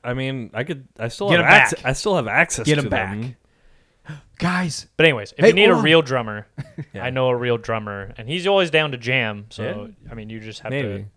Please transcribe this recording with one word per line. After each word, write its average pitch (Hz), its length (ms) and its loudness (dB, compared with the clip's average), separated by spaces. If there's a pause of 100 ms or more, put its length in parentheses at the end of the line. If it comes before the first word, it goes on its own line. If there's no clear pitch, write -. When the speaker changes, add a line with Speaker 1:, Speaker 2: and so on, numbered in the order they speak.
Speaker 1:
I 123 120 -6
mean, 131 400 -6
I 120 100 -4
could, 139 240 -10 (100)
I 113 100 -4
still 202 200 -4
Speaker 2:
Get 175 120 6
Speaker 1:
have 123 60 2
Speaker 2:
him 160 60 8
Speaker 1:
acce-, 135 240 6
Speaker 2:
back. - 80 -16
Speaker 1:
I 127 80 0
still 190 240 0
have 127 100 0
access 139 380 0
Speaker 2:
Get 147 120 2
Speaker 1:
to 147 80 0
Speaker 2:
him 120 40 -4
back. 104 320 -4
Speaker 1:
them. 120 160 -10 (720)
Speaker 2:
<gasps> 151 100 -14 (200)
Guys. 180 480 -4 (100)
Speaker 3:
But 160 80 2
anyways, 120 320 2
if - 80 -4
Speaker 2:
Hey, - 40 10
Speaker 3:
you - 40 8
need 196 120 4
a 190 100 6
Speaker 2:
hold 151 60 2
on. 143 40 0
Speaker 3:
real 165 160 6
drummer, 117 460 -4 (240)
Speaker 1:
<laughs> - 240 -16
Yeah. 101 100 -8
Speaker 3:
I 127 60 -2
know 127 180 0
a 123 80 2
real 120 220 0
drummer, 107 580 -6
and 117 140 -12
he's 175 160 -4
always 190 240 4
down 151 220 2
to 127 40 -8
jam. 113 540 -2
So, - 400 -8 (120)
Speaker 1:
Yeah. - 80 -18
Speaker 3:
I 120 40 -14
mean, 110 160 -14
you 110 100 -12
just 107 200 -14
have 110 100 -8
Speaker 1:
Maybe. 104 340 -6 (120)